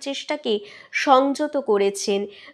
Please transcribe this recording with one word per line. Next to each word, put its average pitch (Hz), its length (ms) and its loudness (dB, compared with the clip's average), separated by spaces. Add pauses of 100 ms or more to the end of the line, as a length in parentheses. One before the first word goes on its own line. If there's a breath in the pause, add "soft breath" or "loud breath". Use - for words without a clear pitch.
চেষ্টাকে 277 580 -4 (320 loud breath)
সংযত 277 680 2
করেছেন, 202 720 0 (260 loud breath)